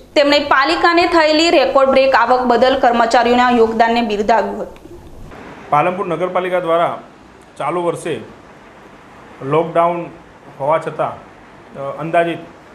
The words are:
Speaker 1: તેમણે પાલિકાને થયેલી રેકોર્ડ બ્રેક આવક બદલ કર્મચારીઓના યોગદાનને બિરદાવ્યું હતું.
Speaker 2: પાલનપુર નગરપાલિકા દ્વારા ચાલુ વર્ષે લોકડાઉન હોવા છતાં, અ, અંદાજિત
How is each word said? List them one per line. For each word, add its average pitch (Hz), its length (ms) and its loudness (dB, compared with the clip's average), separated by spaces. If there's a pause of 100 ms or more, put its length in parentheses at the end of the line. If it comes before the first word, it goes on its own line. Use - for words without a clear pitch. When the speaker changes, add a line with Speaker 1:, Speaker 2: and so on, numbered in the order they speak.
(140)
Speaker 1:
તેમણે 294 240 4
પાલિકાને 330 680 2
થયેલી 330 440 2
રેકોર્ડ 269 400 4
બ્રેક 262 240 4
આવક 240 260 2
બદલ 254 380 2
કર્મચારીઓના 240 720 2
યોગદાનને 233 520 2
બિરદાવ્યું 208 600 -2
હતું. - 360 -18 (720)
Speaker 2:
પાલનપુર 180 360 0
નગરપાલિકા 180 540 -4
દ્વારા 165 380 0 (580)
ચાલુ 160 260 -6
વર્ષે 156 540 -6 (1040)
લોકડાઉન 165 640 -2 (540)
હોવા 151 180 0
છતાં, 151 340 -6 (680)
અ, 139 180 -10
અંદાજિત 165 400 -2 (360)